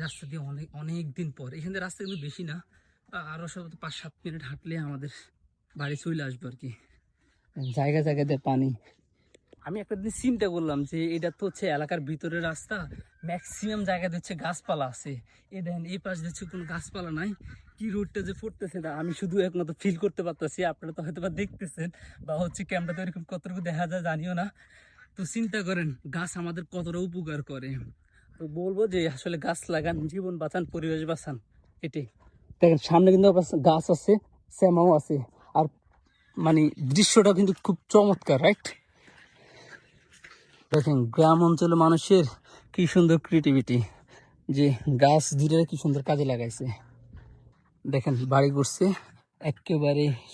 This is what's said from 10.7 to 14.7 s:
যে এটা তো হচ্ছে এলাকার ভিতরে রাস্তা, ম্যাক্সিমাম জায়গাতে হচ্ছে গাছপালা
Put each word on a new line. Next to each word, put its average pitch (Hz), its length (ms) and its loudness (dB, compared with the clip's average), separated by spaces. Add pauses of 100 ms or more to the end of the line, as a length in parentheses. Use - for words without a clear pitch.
যে 165 80 -4 (180)
এটা 170 220 -2
তো - 100 -6
হচ্ছে - 160 -6 (120)
এলাকার 151 240 -4 (100)
ভিতরে 160 280 -6 (120)
রাস্তা, 160 260 -10 (520)
ম্যাক্সিমাম 208 520 -6 (100)
জায়গাতে 180 280 -2
হচ্ছে - 160 -10 (100)
গাছপালা 160 480 -4